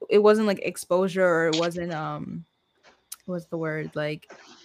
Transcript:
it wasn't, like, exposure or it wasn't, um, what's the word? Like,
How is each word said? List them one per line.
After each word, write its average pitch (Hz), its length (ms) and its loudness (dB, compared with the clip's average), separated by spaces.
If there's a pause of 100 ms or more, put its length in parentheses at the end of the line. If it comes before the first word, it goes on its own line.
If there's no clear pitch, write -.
it 208 100 6
wasn't, 214 280 6
like, 196 160 0
exposure 185 640 0
or 165 200 4
it 160 100 0
wasn't, 170 360 -4
um, 156 520 -8 (800)
what's 175 220 -8
the 175 100 -8
word? 156 380 -6
Like, 151 340 -6 (360)